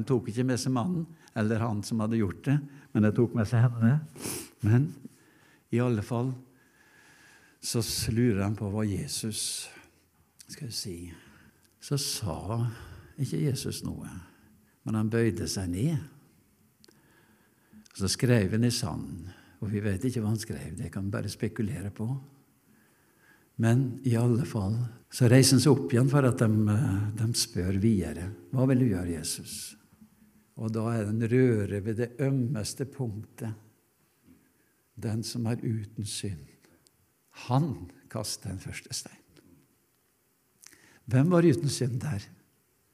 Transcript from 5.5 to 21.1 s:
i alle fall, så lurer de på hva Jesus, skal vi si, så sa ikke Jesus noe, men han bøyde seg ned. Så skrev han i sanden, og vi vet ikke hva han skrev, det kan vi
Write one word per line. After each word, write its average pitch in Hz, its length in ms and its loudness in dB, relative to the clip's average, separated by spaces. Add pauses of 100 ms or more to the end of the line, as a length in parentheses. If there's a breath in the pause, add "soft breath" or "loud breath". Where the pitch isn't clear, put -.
i 117 100 2
alle 120 240 2
fall, 123 280 -2 (1300 soft breath)
så - 180 -2 (300)
lurer 113 320 2
de 101 140 0
på 104 160 -4
hva 110 160 -2
Jesus, 104 540 -4 (1080 loud breath)
skal - 160 -12
vi 107 80 -10
si, 92 200 -8 (840 loud breath)
så - 200 -2
sa 90 580 -4 (600 loud breath)
ikke 135 180 -2
Jesus 147 460 -2
noe, - 240 -8 (720 soft breath)
men 110 140 -2
han 110 160 0
bøyde 113 360 2
seg 92 220 -4
ned. 127 300 0 (1900 soft breath)
Så 95 160 -2
skrev 110 460 2
han 120 100 4
i 117 60 2
sanden, 85 560 -6 (320 loud breath)
og 104 100 -4
vi 104 120 -2
vet 104 240 -2
ikke 120 160 -2
hva 107 100 0
han 107 80 -2
skrev, 76 360 -10
det - 140 -8
kan 98 160 -6
vi 104 80 -4